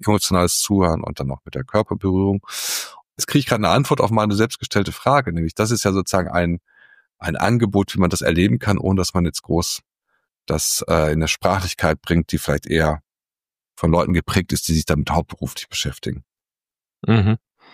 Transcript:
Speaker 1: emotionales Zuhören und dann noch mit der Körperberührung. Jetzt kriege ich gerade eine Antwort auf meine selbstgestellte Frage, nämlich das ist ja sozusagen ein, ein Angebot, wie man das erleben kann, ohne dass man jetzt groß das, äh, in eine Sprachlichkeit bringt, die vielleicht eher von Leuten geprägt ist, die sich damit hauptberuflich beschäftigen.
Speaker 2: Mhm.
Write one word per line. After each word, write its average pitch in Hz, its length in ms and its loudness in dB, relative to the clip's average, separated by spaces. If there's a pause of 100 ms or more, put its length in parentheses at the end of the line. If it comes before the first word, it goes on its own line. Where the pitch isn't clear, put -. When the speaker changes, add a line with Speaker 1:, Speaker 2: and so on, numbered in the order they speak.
Speaker 1:
emotionales 95 560 2
Zuhören 87 440 2
und - 160 -8
dann 69 80 -4
noch 67 180 -8
mit - 100 -12
der 67 80 -6
Körperberührung. 98 840 0 (720)
Jetzt - 100 -6
kriege - 120 2
ich 135 60 -2
gerade 107 200 0
eine 85 80 4
Antwort 135 280 2
auf 104 100 2
meine 107 240 2
selbstgestellte 104 560 -2
Frage, 127 420 0
nämlich 82 220 -2
das 110 160 0
ist 113 120 -2
ja 101 80 2
sozusagen 92 380 0
ein, 87 300 0 (600)
ein 90 160 -6
Angebot, 101 600 2
wie - 40 -2
man 90 100 4
das - 120 -4
erleben 92 380 2
kann, - 180 0
ohne 95 220 0
dass 90 140 -2
man 90 120 2
jetzt - 180 -6
groß - 380 -2 (640)
das, - 440 -2
äh, 80 240 2
in 78 60 0
eine 80 80 0
Sprachlichkeit 90 760 -2
bringt, 85 300 0
die 80 80 0
vielleicht 73 280 -4
eher 78 340 0 (720)
von 82 160 0
Leuten 85 220 2
geprägt - 400 0
ist, - 140 -4
die 85 80 0
sich 78 100 0
damit 76 260 -2
hauptberuflich - 580 -6
beschäftigen. - 540 -8 (840)
Speaker 2:
Mhm. 107 280 4 (380)